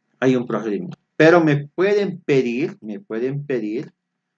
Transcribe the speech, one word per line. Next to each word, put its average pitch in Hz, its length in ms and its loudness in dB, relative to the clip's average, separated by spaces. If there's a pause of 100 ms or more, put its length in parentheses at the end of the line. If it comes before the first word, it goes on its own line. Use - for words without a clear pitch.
(200)
Hay 127 160 2
un 120 100 -2
procedimiento. 104 520 -6 (160)
Pero 165 300 6
me 147 220 0
pueden 196 540 -2
pedir, 135 600 -2
me 107 200 -12
pueden 135 440 -6
pedir 123 480 -6 (460)